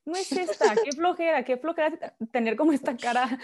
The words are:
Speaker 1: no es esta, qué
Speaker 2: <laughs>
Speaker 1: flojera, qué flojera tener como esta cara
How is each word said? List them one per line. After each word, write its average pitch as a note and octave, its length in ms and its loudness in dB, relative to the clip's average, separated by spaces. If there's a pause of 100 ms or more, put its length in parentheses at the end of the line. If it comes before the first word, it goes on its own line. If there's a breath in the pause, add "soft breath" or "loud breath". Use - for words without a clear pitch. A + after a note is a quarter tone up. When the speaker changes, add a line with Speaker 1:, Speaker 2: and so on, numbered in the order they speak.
Speaker 1:
no E4 120 -6
es F#4 200 -4
esta, G4+ 440 2
qué C#4+ 140 -2
Speaker 2:
<laughs> - 0 -
Speaker 1:
flojera, E4 500 0
qué B3+ 120 0
flojera D#4 600 -2 (160)
tener A3+ 240 0
como D#4 160 4
esta C4+ 280 -2
cara B3 440 0